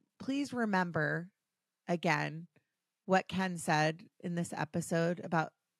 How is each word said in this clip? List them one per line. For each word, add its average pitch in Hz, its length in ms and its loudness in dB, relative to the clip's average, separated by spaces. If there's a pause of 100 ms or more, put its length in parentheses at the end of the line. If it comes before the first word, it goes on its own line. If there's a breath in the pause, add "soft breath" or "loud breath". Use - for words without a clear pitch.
(200)
please 269 340 -4
remember 175 760 0 (580)
again 160 600 0 (580)
what 185 220 4
Ken 180 320 -2
said 156 420 2 (200)
in 175 120 -6
this 175 240 -4
episode 165 680 -2
about 165 280 0 (280)